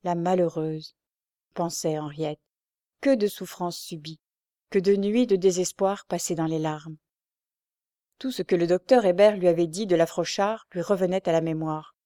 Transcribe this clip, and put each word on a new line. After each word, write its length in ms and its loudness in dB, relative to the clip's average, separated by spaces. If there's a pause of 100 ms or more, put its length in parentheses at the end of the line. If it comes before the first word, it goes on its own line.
La 120 -2
malheureuse, 800 -2 (600)
pensait 440 -4
Henriette, 420 -8 (600)
que 140 4
de 120 0
souffrances 520 -8
subies, 420 -14 (500)
que 80 0
de 160 2
nuits 320 2
de 100 2
désespoir 720 0
passées 280 -4
dans 120 -2
les 120 -2
larmes. 400 -6 (1200)
Tout 120 -6
ce 120 -6
que 140 2
le 100 2
docteur 400 4
Hébert 300 6
lui 120 2
avait 180 2
dit 200 -6
de 100 4
la 100 4
Frochard 680 -4
lui 100 -6
revenait 460 0
à 40 2
la 80 4
mémoire. 640 -6